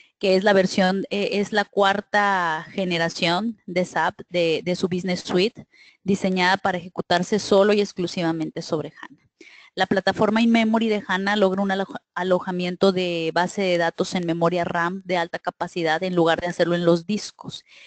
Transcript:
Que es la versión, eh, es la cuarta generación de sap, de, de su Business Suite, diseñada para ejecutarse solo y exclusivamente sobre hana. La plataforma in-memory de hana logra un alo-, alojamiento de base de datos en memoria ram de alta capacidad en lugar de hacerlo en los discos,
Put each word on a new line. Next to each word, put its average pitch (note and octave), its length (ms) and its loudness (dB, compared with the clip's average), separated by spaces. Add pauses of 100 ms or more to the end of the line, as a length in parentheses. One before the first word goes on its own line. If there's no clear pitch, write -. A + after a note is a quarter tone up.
(260)
Que F#3+ 120 4
es F#3+ 60 2
la G#3 120 4
versión, F#3+ 560 2
eh, G3+ 220 -2
es G3 200 -2
la G#3 140 0
cuarta G3 1040 0
generación F3+ 960 -2
de F3+ 180 -2
sap, F3 340 -2 (120)
de, E3+ 340 0
de F3 100 -2
su F#3 140 -2
Business F3+ 320 -4
Suite, - 460 -2 (360)
diseñada F#3 540 0
para F#3+ 220 -2
ejecutarse F3+ 600 -2
solo G3+ 360 4
y G#3 80 2
exclusivamente E3 800 -4
sobre D3+ 400 -6
hana. - 180 -18 (540)
La F#3+ 100 -2
plataforma G3+ 560 2
in-memory A3+ 480 4
de G#3 180 0
hana G3 300 -2
logra F#3+ 240 2
un G3 120 -2
alo-, F#3+ 280 -4 (140)
alojamiento F3+ 760 0
de F3 440 -2
base F3 260 0
de F#3 160 2
datos E3+ 380 -2
en F3+ 100 -2
memoria E3+ 400 0
ram F3 400 -4
de F3+ 140 -2
alta E3+ 200 -6
capacidad E3 640 -4
en F#3 120 -4
lugar E3 260 4
de F3 60 -6
hacerlo F3 280 0
en F3 120 -2
los E3+ 180 4
discos, - 580 -8 (240)